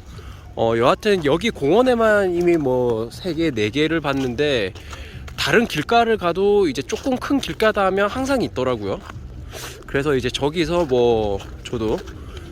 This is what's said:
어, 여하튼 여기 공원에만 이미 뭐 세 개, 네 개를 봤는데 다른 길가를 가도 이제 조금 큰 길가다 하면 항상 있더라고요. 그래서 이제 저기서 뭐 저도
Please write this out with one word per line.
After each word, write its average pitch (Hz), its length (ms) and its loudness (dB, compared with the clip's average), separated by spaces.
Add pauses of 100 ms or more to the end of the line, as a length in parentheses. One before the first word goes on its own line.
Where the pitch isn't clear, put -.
(560)
어, 117 200 2
여하튼 175 480 4
여기 170 260 2
공원에만 208 840 4
이미 175 220 4
뭐 123 560 0
세 185 220 -6
개, 160 180 0
네 107 180 0
개를 156 300 0
봤는데 135 720 0 (640)
다른 202 320 2
길가를 226 500 2
가도 190 480 2
이제 139 160 -2
조금 254 340 -2
큰 277 220 -2
길가다 208 480 0
하면 196 220 2
항상 175 340 0
있더라고요. 123 560 -2 (880)
그래서 139 300 0
이제 123 120 0
저기서 160 580 0
뭐 117 520 2 (240)
저도 113 340 -2 (560)